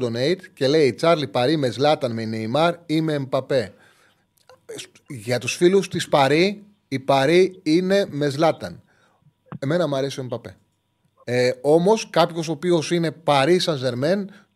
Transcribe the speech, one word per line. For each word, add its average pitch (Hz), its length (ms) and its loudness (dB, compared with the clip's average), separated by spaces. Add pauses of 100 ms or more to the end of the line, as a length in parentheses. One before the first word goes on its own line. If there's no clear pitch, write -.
donate 127 400 -2 (140)
και 135 140 0
λέει, 147 260 4
«Τσάρλι, 160 320 0
Παρί 131 300 0
με 135 140 -2
Ζλάταν, 135 420 0
με 113 120 -6
Νεϊμάρ 113 500 -2 (120)
ή 156 140 -2
με 156 120 -2
Εμπαπέ;» 131 600 -4 (1400)
Για 123 300 -6
τους 120 180 -6
φίλους 185 320 4
της - 200 -6
Παρί, 160 560 2 (240)
η 135 100 -4
Παρί 160 640 2
είναι 185 480 2
με 147 180 -2
Ζλάταν. 135 540 -2 (760)
Εμένα 156 300 -2
μου 143 80 -4
αρέσει 135 240 -6
ο - 20 -8
Εμπαπέ. 117 340 -12 (680)
Ε, 123 260 0 (120)
όμως, 170 480 2
κάποιος 165 380 0
ο 165 40 -4
οποίος 165 380 0
είναι 170 200 0
Παρί 147 480 2
Σαν 170 180 -2
Ζερμέν, 139 540 -2 (260)